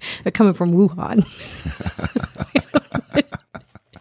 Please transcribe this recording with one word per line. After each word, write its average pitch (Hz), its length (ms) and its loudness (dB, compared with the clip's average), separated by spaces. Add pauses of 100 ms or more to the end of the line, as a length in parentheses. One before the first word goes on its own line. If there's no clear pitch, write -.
(240)
They're 190 80 -2
coming 208 220 6
from 175 200 0
Wuhan. 180 520 4
<laughs> - 960 -10 (1800)